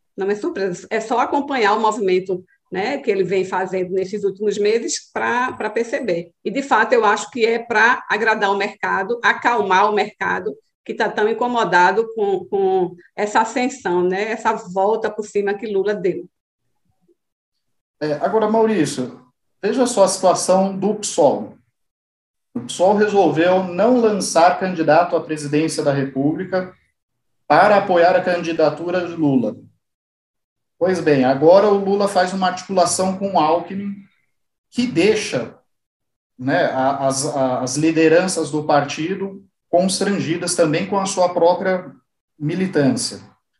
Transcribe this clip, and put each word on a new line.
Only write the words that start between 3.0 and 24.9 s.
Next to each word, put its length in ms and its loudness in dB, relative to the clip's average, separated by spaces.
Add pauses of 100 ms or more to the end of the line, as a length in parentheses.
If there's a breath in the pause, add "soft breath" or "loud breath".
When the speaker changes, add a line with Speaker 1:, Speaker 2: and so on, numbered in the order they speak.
Speaker 1:
ele 140 0
vem 220 -2
fazendo 460 -4
nesses 320 -4
últimos 340 -4
meses 520 -2
pra, 420 -4
pra 180 -8
perceber. 600 -4 (120)
E, 60 -6
de 100 -4
fato, 320 2
eu 140 6
acho 240 0
que 160 -6
é 120 0
pra 520 2
agradar 420 0
o 60 0
mercado, 680 -4
acalmar 640 2
o 40 -2
mercado, 600 -4 (300)
que 80 -8
tá 160 -2
tão 220 0
incomodado 840 2
com, 300 -2
com 500 0 (220 loud breath)
essa 240 0
ascensão, 640 -2
né, 300 -2
essa 200 -2
volta 580 -2
por 140 -8
cima 300 -2
que 120 -8
Lula 280 -2
deu. 340 -4 (1700)
Speaker 2:
É, 200 -4
agora, 280 0
Maurício, 720 0 (400)
veja 240 0
só 200 4
a 40 6
situação 680 2
do 180 0
psol. 580 0 (1000)
O 60 -8
psol 340 2
resolveu 720 4
não 360 2
lançar 600 2
candidato 560 2